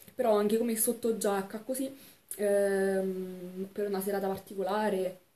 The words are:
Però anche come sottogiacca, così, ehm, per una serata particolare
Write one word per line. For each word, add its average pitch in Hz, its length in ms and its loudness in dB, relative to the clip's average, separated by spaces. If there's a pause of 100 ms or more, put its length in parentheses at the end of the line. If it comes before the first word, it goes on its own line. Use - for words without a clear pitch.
(140)
Però 226 220 4
anche 208 220 4
come 233 180 0
sottogiacca, 208 840 0
così, 262 320 -4 (440)
ehm, 190 1400 0
per 208 140 -2
una 196 140 -2
serata 196 280 -2
particolare 196 920 -2 (160)